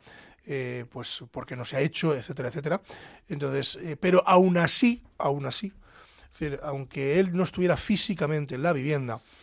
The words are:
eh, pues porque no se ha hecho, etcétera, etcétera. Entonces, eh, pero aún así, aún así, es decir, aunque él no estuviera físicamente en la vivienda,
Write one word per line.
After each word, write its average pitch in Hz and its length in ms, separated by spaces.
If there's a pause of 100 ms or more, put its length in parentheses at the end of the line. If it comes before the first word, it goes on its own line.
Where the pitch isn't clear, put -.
(460)
eh, 123 440
pues - 420
porque 127 260
no 123 80
se - 100
ha 135 60
hecho, 160 340
etcétera, 127 320
etcétera. 156 340 (460)
Entonces, 139 560
eh, 160 160
pero 180 260
aún 185 300
así, 233 480 (140)
aún 143 280
así, 196 280 (580)
es - 80
decir, 143 240
aunque 139 560
él 180 160
no 185 80
estuviera 175 320
físicamente 156 800
en 131 80
la 170 80
vivienda, 135 480 (240)